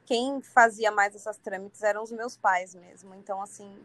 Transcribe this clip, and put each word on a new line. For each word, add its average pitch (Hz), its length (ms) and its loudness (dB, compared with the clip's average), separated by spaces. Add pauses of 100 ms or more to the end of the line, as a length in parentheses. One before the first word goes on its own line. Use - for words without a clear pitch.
quem 254 360 -2
fazia 220 500 4
mais 208 240 0
essas 208 220 -12
trâmites 196 460 -10
eram 208 200 2
os 226 80 -12
meus 233 240 -10
pais 185 380 0
mesmo. 180 420 -20
Então, 202 260 -10
assim, 202 440 -16